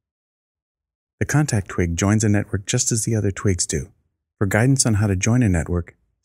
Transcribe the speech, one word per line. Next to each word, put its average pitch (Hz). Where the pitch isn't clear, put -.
The 107
contact 135
twig 85
joins 104
a 107
network 101
just -
as 113
the 117
other 101
twigs 95
do. 69
For 107
guidance 120
on 113
how 104
to 98
join 110
a 110
network, 87